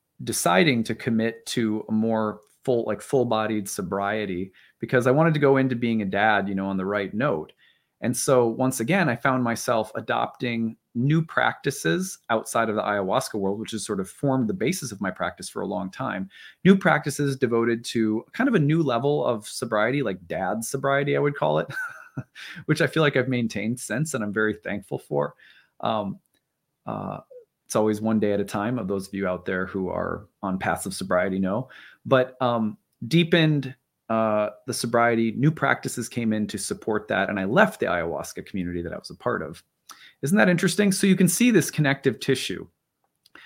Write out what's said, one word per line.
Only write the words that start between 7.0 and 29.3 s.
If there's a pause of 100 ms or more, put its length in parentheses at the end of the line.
note. (480)
And
so
once
again,
I
found
myself
adopting (160)
new
practices (100)
outside
of
the
ayahuasca
world,
which
has
sort
of
formed
the
basis
of
my
practice
for
a
long
time. (340)
New
practices
devoted
to (100)
kind
of
a
new
level
of
sobriety,
like
dad
sobriety,
I
would
call
it, (420)
<laughs>
which
I
feel
like
I've
maintained
since,
and
I'm
very
thankful
for. (460)
Um, (640)
uh, (460)
it's
always
one
day
at
a
time,
of
those
of
you
out